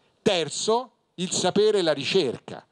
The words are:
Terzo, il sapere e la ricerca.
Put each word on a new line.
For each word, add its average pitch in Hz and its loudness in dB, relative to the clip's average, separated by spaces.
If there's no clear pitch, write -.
Terzo, 214 0
il 175 -6
sapere 208 2
e 185 0
la 160 2
ricerca. 139 -2